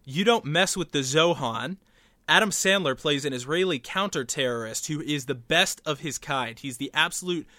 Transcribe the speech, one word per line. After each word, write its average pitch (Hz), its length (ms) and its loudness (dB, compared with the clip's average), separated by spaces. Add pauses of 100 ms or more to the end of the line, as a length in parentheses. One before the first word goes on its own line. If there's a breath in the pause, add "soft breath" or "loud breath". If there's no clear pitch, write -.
You 151 140 -2
Don't 226 220 4
Mess 175 320 0
with 170 160 -6
the 147 60 2
Zohan, 135 760 0 (540 soft breath)
Adam 190 200 6
Sandler 185 480 2
plays 147 280 0
an 135 80 -2
Israeli 151 440 0
counter-terrorist 123 1080 -4
who 151 140 -2
is 147 240 -2
the 135 100 -2
best 160 500 0
of 147 140 -2
his 147 180 -8
kind. 120 400 -4
He's 131 200 -10
the 139 160 -6
absolute 175 520 0 (140 soft breath)